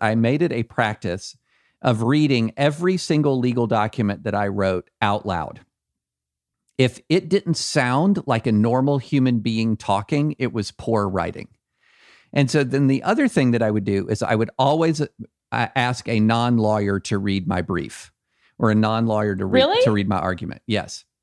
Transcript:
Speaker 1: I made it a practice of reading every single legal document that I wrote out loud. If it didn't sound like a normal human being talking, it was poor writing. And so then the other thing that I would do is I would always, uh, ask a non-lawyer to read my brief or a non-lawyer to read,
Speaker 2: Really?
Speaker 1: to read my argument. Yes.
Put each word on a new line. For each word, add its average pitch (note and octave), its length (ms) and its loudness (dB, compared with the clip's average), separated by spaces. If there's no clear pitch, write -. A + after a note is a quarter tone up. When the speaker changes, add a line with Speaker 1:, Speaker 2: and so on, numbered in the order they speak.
Speaker 1:
I A2 140 0
made A#2 260 2
it F3 100 0
a A#2 120 -4
practice - 760 -4
of A#2 200 0
reading B2+ 560 2
every E3 400 0
single D3 400 0
legal B2 300 0
document G#2+ 560 -2
that G#2 100 -4
I G2+ 140 -2
wrote F#2+ 420 -2
out G#2 240 0
loud. F2 360 -6
If B2+ 300 0
it F3 220 0
didn't F3+ 260 0
sound D3+ 680 0
like A#2+ 220 0
a A#2+ 40 2
normal B2 460 2
human B2+ 420 0
being A2 380 0
talking, C#3+ 640 -2
it B2+ 120 -2
was G#2+ 200 -4
poor G#2+ 360 -2
writing. F#2 400 -4
And C#3 180 2
so D3 140 2
then C3+ 220 2
the C3+ 160 2
other A#3+ 260 2
thing C3 220 2
that A#2 100 2
I A2 100 2
would G#2+ 140 0
do G2 240 -2
is G#2+ 120 -2
I - 140 0
would A2 140 0
always, D3+ 400 2
uh, D3+ 80 -2
ask A#2+ 580 -2
a A2+ 100 0
non-lawyer G#2+ 840 2
to - 160 -4
read G2 300 -2
my F2+ 140 0
brief - 500 -8
or A2+ 140 2
a G#2+ 40 2
non-lawyer A2 600 0
to F#2+ 80 -4
read, B3 160 4
Speaker 2:
Really? G4 220 2
Speaker 1:
to A#2+ 80 4
read G2+ 180 0
my F#2 80 0
argument. F2+ 500 -6
Yes. - 380 -6